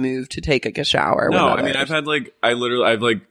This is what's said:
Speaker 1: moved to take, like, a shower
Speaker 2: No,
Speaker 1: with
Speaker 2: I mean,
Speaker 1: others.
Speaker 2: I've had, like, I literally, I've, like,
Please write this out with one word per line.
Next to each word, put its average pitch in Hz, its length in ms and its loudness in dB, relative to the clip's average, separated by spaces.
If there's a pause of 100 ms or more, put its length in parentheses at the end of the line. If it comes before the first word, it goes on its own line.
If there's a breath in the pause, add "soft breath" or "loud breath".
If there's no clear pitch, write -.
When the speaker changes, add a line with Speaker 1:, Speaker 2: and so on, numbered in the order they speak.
Speaker 1:
moved 131 300 -4
to - 100 -8
take, 135 240 0
like, 110 100 -6
a - 80 -4
shower - 460 0
Speaker 2:
No, 175 140 2
Speaker 1:
with - 80 4
Speaker 2:
I - 40 0
mean, - 140 0
Speaker 1:
others. 139 60 -2
Speaker 2:
I've 135 120 -2
had, 151 180 -2
like, 151 360 -4
I 117 100 4
literally, 120 320 0
I've, 110 160 2
like, 113 300 0